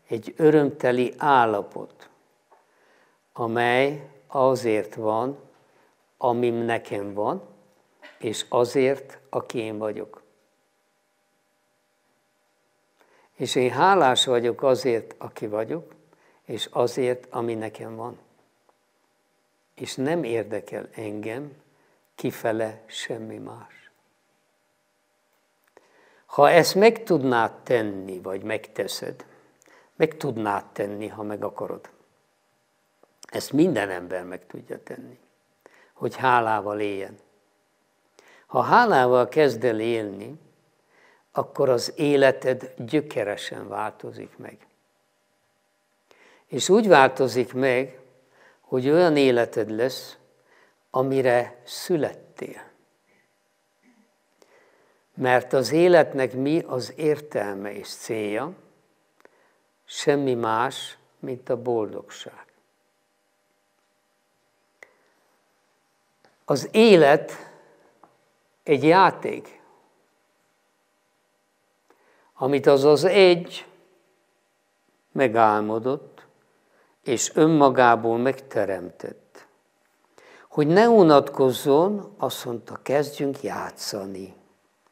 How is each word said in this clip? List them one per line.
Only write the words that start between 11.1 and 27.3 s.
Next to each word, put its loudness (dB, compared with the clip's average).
És -6
én 2
hálás 4
vagyok 0
azért, 0
aki -12
vagyok, -8
és -10
azért, -2
ami -6
nekem -12
van. -14
És -12
nem -4
érdekel -8
engem -12
kifele -6
semmi -12
más. -20
Ha 4
ezt 6
meg 4
tudnád 0